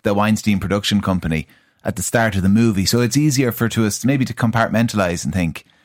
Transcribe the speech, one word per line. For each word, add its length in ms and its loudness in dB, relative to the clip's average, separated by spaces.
the 100 0
Weinstein 480 0
production 400 0
company, 460 -2
at 140 -6
the 60 -8
start 340 0
of 60 0
the 80 2
movie. 340 4
So 160 0
it's 160 0
easier 340 2
for 200 -2
to 160 0
us 180 -4
maybe 220 0
to 80 -10
compartmentalise 880 0
and 80 -4
think, 320 -4